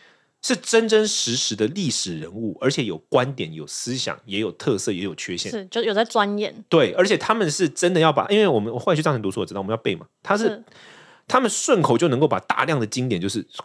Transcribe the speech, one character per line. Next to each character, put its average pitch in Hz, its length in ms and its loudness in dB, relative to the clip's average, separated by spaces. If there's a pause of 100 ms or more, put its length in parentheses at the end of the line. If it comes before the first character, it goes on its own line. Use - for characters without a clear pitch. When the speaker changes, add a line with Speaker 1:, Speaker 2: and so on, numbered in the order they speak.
(420)
Speaker 1:
是 254 140 0
真 226 320 2
真 214 180 4
实 120 300 -2
实 - 180 -2
的 107 140 0
历 180 240 -2
史 87 260 -6
人 80 140 -12
物， 107 300 -8
而 135 100 2
且 147 140 -2
有 90 120 -6
观 139 360 0
点、 87 200 -8
有 78 140 -12
思 - 300 -8
想、 98 260 -6
也 98 160 -6
有 107 140 -2
特 117 240 -2
色、 92 120 -4
也 92 140 -4
有 92 120 -6
缺 - 200 -10
陷。 92 160 -8
Speaker 2:
是， 202 140 -10
就 233 160 -6
有 226 120 -2
在 214 120 0
钻 208 320 -2
研。 208 320 -8
Speaker 1:
对， 131 240 4
而 - 120 4
且 208 120 2
他 - 160 0
们 208 180 0
是 175 160 0
真 180 260 2
的 175 60 4
要 160 100 6
把， 135 200 2
因 202 100 4
为 214 80 6
我 139 100 4
们， 107 140 0
我 120 80 -4
后 185 140 2
来 - 20 4
去 151 60 0
藏 156 100 2
传 120 100 0
读 101 80 -2
书， 98 120 -4
我 90 40 -2
知 82 80 -14
道 101 60 -6
我 98 60 -4
们 101 60 -4
要 113 60 0
背 113 200 -2
嘛， - 80 -16 (180)
他 202 140 0
是， 220 80 0
Speaker 2:
是。 220 180 -2 (640)
Speaker 1:
他 254 140 4
们 233 80 2
顺 220 320 2
口 123 160 4
就 170 100 4
能 131 140 2
够 151 60 4
把 95 120 0
大 - 240 -2
量 147 160 0
的 110 80 -2
经 127 220 -4
典 98 100 0
就 90 80 -2
是 - 180 -4 (200)